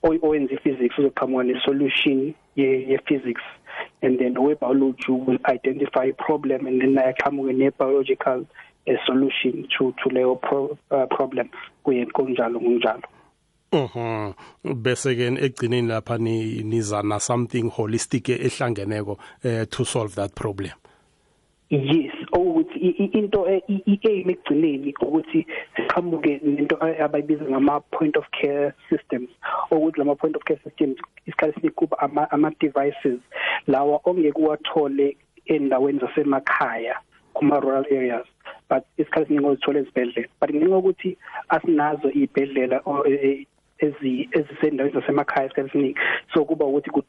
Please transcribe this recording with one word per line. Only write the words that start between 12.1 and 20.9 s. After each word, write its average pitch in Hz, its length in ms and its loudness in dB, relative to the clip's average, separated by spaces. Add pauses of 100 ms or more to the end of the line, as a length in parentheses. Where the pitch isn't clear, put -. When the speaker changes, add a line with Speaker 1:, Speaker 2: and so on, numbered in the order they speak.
Speaker 1:
kunjalo. 117 440 0 (680)
Speaker 2:
Mhm. 113 640 -2 (420)
Bese-ke 123 520 0 (180)
ekugcineni 120 420 0
lapha 113 300 -2
ni-, 113 460 -2
niza 107 380 -2
na 104 180 -2
something 120 500 -2
holistic 113 600 -2
ehlangeneko, 107 880 -2 (260)
eh, 113 260 0
to - 160 -2
solve 107 300 -4
that 98 200 -4
problem. 98 380 -6 (960)